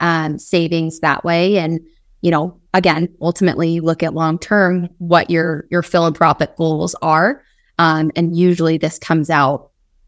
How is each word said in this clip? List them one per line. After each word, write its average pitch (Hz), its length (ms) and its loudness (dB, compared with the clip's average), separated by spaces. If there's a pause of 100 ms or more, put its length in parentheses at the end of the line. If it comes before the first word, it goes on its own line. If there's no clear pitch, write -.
um, 160 360 -2
savings 165 640 -2
that 147 240 -2
way. 175 340 2
And, 165 220 -2 (420)
you 175 100 2
know, 165 280 -2 (140)
again, 175 340 2 (140)
ultimately 170 480 0
you 165 120 -2
look 160 220 -2
at 160 100 -2
long-term, 175 840 0
what 170 320 0
your, 165 420 -2
your 175 100 0
philanthropic 165 760 0
goals 160 440 -2
are. 165 400 0 (380)
Um, 160 380 2
and 170 180 0
usually 170 420 4
this 160 220 -4
comes 160 300 -2
out, 143 420 0 (360)